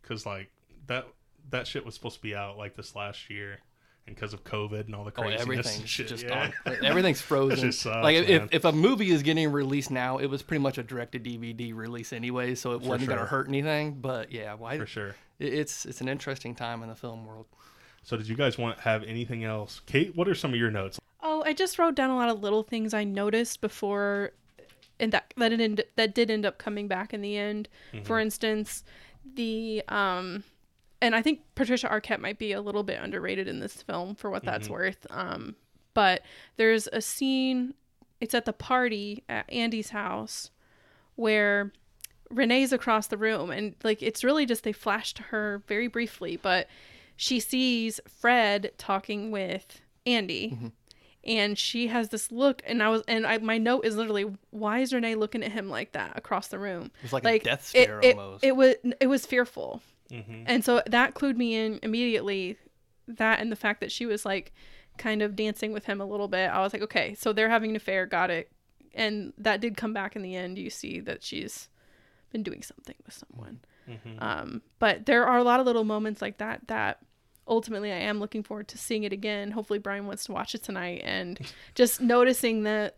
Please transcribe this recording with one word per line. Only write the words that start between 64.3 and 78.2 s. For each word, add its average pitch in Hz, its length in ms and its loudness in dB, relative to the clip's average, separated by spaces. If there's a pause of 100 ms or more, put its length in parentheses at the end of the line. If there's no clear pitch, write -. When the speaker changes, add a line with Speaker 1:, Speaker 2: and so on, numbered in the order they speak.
Speaker 3:
kind 214 240 -2
of 208 160 0
dancing 214 360 -2
with 208 120 -6
him 202 160 -4
a 202 60 -6
little 202 220 -2
bit. 185 200 2
I - 140 2
was 202 100 2
like, 214 100 -4
"Okay, 208 320 -4
so 220 200 -2
they're 220 160 4
having 220 200 4
an 220 60 -2
affair, 190 300 0
got 180 240 2
it." 165 200 -4 (440)
And 208 420 -2
that 208 240 0
did 220 160 -2
come 220 160 -4
back 202 240 -6
in 208 60 -6
the 185 140 -8
end. 180 200 -8
You 202 140 -8
see - 300 -10
that - 220 -8
she's - 460 -8 (640)
been 220 140 -6
doing - 180 -8
something - 420 -18
with - 100 -20
someone. - 440 -18 (320)
Speaker 1:
Mm-hmm. 113 320 -14
Speaker 3:
Um, 104 400 -6 (160)
but 214 260 2
there 240 220 6
are 247 100 6
a 247 80 6
lot 247 160 6
of 254 60 2
little 233 180 2
moments 214 380 -2
like 214 160 -6
that 226 300 -8
that 220 320 -2 (460)
ultimately 214 440 -2
I 185 60 -4
am 208 240 -2